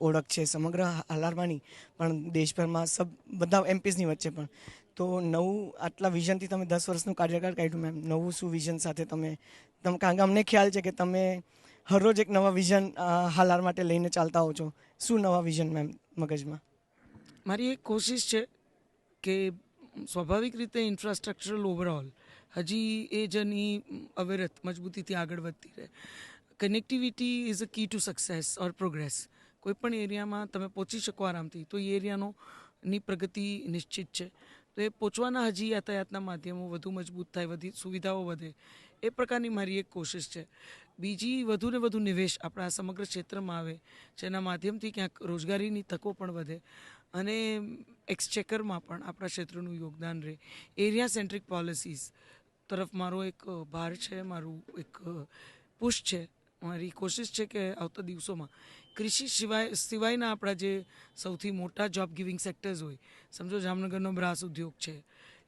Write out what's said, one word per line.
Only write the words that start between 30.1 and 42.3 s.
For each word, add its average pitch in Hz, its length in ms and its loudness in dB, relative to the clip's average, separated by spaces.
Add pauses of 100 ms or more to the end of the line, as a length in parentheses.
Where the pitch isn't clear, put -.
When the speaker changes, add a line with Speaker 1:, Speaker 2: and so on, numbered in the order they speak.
Speaker 2:
તમે 190 200 -6
પહોંચી 196 340 -6
શકો 202 240 -4
આરામથી 165 400 -4
તો 202 140 -6
એ 196 60 -2
એરિયાનો, 196 520 -2 (480)
ની 196 140 0
પ્રગતિ 202 720 -4
નિશ્ચિત 170 380 -4
છે. - 220 -8 (480)
તો 202 60 -2
એ 214 60 0
પહોંચવાના 240 580 0
હજી 214 240 0
યાતાયાતના 196 500 -2
માધ્યમો 180 480 -6
વધુ 170 220 -6
મજબૂત 180 440 -8
થાય, 175 100 -2
વધી 170 320 -6
સુવિધાઓ 185 480 -4
વધે, 165 300 -8 (480)
એ 220 60 0
પ્રકારની 240 400 0
મારી 196 280 0
એક 196 120 -2
કોશિશ 165 400 -6
છે. 165 180 -12 (520)
બીજી, 208 440 -2
વધુ 220 280 0
ને 247 80 0
વધુ 233 200 2
નિવેશ 190 420 2